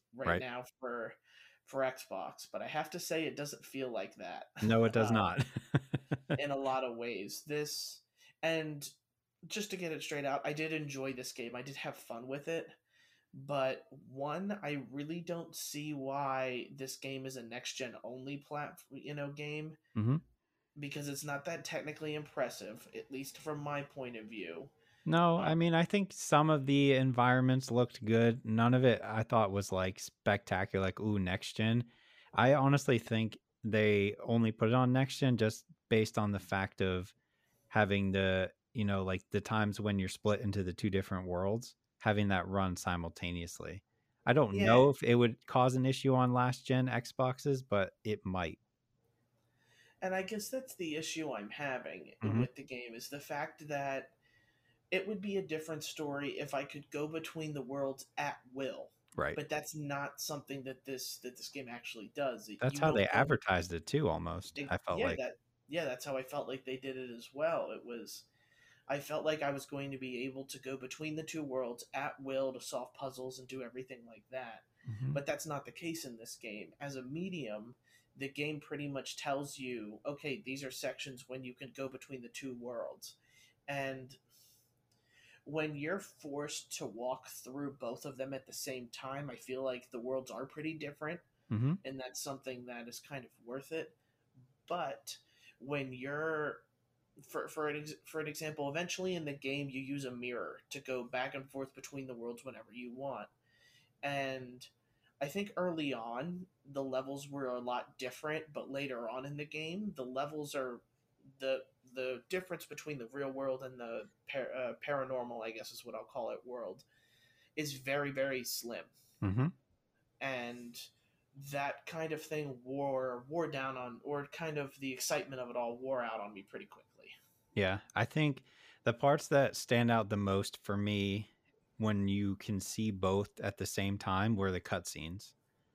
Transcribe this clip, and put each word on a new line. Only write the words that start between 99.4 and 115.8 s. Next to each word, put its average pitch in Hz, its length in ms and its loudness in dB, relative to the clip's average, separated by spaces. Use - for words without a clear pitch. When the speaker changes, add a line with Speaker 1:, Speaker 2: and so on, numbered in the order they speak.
Speaker 1:
you 131 100 -6
use 139 240 -4
a 127 80 -4
mirror 120 460 -6
to - 100 -10
go 127 240 -4
back 127 300 -2
and 135 140 -8
forth 135 260 -8
between 135 320 -10
the 127 80 -10
worlds 117 300 -8
whenever 113 280 -14
you 120 220 -10
want. 127 340 -6
And 135 640 -4
I 143 60 0
think 202 300 -2
early 160 360 0
on, 127 540 -4
the 139 120 -2
levels 135 460 -2
were 139 260 -4
a 123 60 -4
lot 120 380 -4
different, 151 540 -4
but - 180 -8
later 131 380 -4
on 131 180 -6
in 147 100 -8
the 147 80 -6
game, 165 520 -6
the 131 80 -6
levels 143 500 -4
are, 127 260 -4
the, 135 200 0
the 127 340 -4
difference 185 380 -4
between 147 320 -8
the 113 140 -8
real 139 180 -4
world 135 320 -2
and 127 160 -10
the 117 300 -6
par-, 135 260 -2
uh, 123 160 -2
paranormal, 127 580 -2
I 113 60 -4
guess 113 220 -10
is 117 120 -14